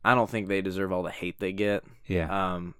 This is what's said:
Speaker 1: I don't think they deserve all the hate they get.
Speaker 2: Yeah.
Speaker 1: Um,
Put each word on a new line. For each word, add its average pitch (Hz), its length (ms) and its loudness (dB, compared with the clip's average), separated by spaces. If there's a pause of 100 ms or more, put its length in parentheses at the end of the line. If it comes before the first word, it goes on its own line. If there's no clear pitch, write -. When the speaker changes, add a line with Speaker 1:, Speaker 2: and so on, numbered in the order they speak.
Speaker 1:
I 120 100 6
don't 113 160 4
think 107 180 -4
they 98 140 2
deserve 95 300 -2
all 90 100 0
the 82 80 -4
hate - 300 -8
they 95 120 -2
get. 101 320 0 (220)
Speaker 2:
Yeah. 92 480 0
Speaker 1:
Um, 87 260 -8